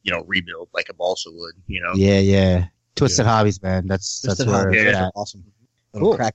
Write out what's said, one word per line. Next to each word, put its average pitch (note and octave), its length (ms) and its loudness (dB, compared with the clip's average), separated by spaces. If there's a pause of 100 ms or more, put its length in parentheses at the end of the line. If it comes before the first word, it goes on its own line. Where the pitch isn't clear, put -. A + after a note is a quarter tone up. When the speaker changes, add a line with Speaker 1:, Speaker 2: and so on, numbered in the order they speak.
Speaker 1:
you F#2+ 100 -6
know, E2+ 140 -4
rebuild F2 480 -10
like F2 160 -6
a F2 40 -16
balsa F2 380 -4
would, E2+ 220 -18 (120)
you F#2+ 140 -8
know? F2 140 -6
Speaker 2:
Yeah, G2 240 4
yeah. F#2+ 480 4 (300)
Twisted C3 280 2
Speaker 3:
Yeah. A#2 80 4
Speaker 2:
Hobbies, G#2 300 2
man. F#2 240 -2
That's, F#2+ 340 -4
Speaker 4:
Twisted G#2 260 -2
Speaker 2:
that's G#2+ 80 2
where G2 120 2
Speaker 4:
Hobbies G#2+ 160 2
Speaker 2:
it's G#2 100 4
Speaker 1:
Yeah. G2+ 60 0
Speaker 2:
at. F#2 80 0
Speaker 4:
are F#2 100 -6
awesome. G2+ 280 -12 (500)
Little A2 160 0
Speaker 2:
Cool. G#3 60 2
Speaker 4:
crack A2+ 180 -2